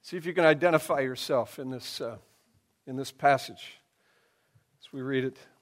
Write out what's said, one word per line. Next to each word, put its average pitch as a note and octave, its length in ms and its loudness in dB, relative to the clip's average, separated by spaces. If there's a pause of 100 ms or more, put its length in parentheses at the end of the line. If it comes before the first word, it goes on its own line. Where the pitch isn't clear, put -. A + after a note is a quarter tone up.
See - 120 -14
if E3+ 100 -10
you F3+ 80 -4
can E3+ 120 4
identify D#3 560 4
yourself B2+ 580 -2
in C3 100 -10
this, B2+ 300 -12
uh, A#2 160 -8 (720)
in C3 80 -10
this C3+ 160 -8
passage - 680 0 (1000)
as - 140 -20
we C3+ 80 -10
read C3 240 -2
it B2+ 120 -6 (240)